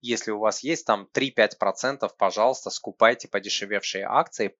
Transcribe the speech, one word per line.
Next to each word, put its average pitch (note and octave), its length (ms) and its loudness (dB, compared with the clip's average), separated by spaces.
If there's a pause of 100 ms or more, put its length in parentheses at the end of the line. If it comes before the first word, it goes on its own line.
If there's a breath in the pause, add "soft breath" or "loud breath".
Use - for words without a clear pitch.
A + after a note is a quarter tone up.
Если A#2+ 280 -4
у G#2+ 80 -4
вас A2 240 0
есть D3+ 240 -4
там G2+ 240 0
три-пять B2 460 0
процентов, G2+ 600 -2
пожалуйста, G#2+ 500 2
скупайте - 600 2
подешевевшие G2+ 800 -4
акции, - 540 0